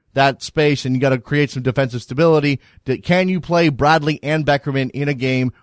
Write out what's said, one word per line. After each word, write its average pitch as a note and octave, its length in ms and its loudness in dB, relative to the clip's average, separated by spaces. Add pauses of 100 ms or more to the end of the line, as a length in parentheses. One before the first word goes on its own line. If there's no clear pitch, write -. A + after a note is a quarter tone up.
(120)
that C3+ 320 0
space D3 400 0
and C3 100 0
you B2+ 60 0
got C#3 80 2
to F3 100 2
create C#3+ 320 -2
some B2+ 140 -8
defensive B2+ 360 -2
stability. C#3+ 600 2 (240)
D-, F3+ 140 -2
can F#3 300 0
you F#3 120 -2
play E3+ 280 2
Bradley D3 540 2
and D3+ 240 -2
Beckerman C#3 460 -2
in C#3+ 160 -4
a C#3+ 60 -2
game B2+ 380 -2 (100)